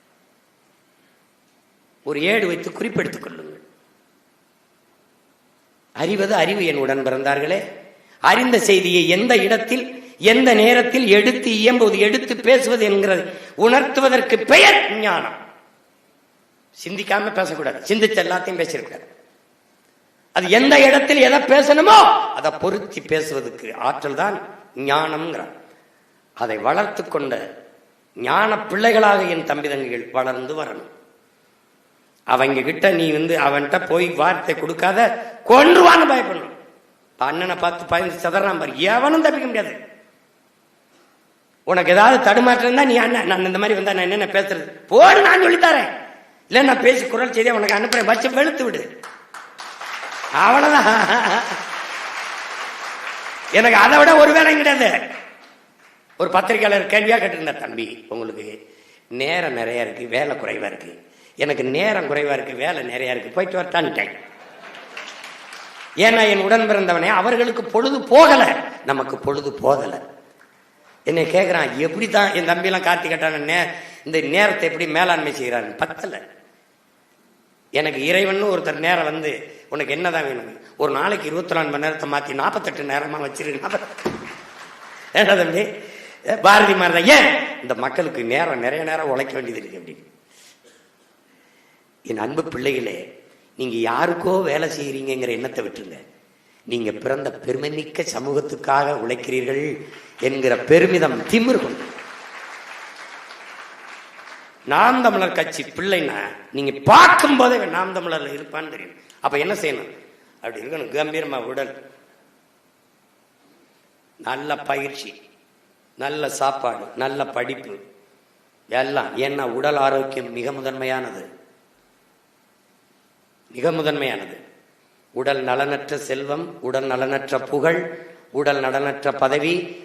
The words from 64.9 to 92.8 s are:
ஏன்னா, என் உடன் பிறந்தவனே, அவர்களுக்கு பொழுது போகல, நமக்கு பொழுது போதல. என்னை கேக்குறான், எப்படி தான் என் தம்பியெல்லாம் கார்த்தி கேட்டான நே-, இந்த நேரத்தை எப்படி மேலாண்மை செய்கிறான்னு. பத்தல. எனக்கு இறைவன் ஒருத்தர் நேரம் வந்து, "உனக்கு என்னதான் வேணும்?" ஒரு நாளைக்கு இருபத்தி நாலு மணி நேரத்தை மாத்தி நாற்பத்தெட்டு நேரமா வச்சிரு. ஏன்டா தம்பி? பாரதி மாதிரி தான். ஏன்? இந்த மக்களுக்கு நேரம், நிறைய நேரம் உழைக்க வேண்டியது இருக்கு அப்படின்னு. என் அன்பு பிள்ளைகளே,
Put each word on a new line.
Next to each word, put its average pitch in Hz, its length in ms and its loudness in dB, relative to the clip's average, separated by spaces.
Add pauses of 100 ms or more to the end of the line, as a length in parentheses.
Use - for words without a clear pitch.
ஏன்னா, 220 320 4
என் 202 120 2
உடன் 214 300 2
பிறந்தவனே, 180 380 0
அவர்களுக்கு 233 560 0
பொழுது 262 380 -2
போகல, 277 600 6 (220)
நமக்கு 131 340 -4
பொழுது 143 340 -6
போதல. 139 580 -2 (920)
என்னை 156 220 0
கேக்குறான், 165 500 0
எப்படி 165 320 -2
தான் 202 260 2
என் 170 140 -2
தம்பியெல்லாம் 180 380 0
கார்த்தி 170 220 0
கேட்டான 156 300 -2
நே-, 165 320 -2 (340)
இந்த 160 160 -2
நேரத்தை 175 480 0
எப்படி 165 180 -6
மேலாண்மை 160 460 0
செய்கிறான்னு. 120 440 -6
பத்தல. 160 520 -8 (1400)
எனக்கு 143 360 -4
இறைவன் 190 360 0
ஒருத்தர் 160 360 -4
நேரம் 170 260 0
வந்து, 151 640 -8
"உனக்கு 139 240 -6
என்னதான் 165 320 -4
வேணும்?" 113 360 -10 (160)
ஒரு 143 160 -2
நாளைக்கு 170 340 -2
இருபத்தி 165 280 -6
நாலு 160 140 -2
மணி 143 140 -6
நேரத்தை 156 280 -6
மாத்தி 143 240 -4
நாற்பத்தெட்டு 165 480 -4
நேரமா 147 380 -6
வச்சிரு. 147 580 -8 (1300)
ஏன்டா 196 240 4
தம்பி? 175 260 0 (800)
பாரதி 214 320 6
மாதிரி 175 320 2
தான். 285 120 10
ஏன்? - 440 0
இந்த 123 120 -4
மக்களுக்கு 131 500 -6
நேரம், 135 360 -2
நிறைய 143 240 -4
நேரம் 156 240 -4
உழைக்க 135 260 -4
வேண்டியது 117 340 -10
இருக்கு 95 100 -18
அப்படின்னு. 82 320 -20 (1900)
என் 113 160 -10
அன்பு 139 260 -6
பிள்ளைகளே, 127 800 -8 (340)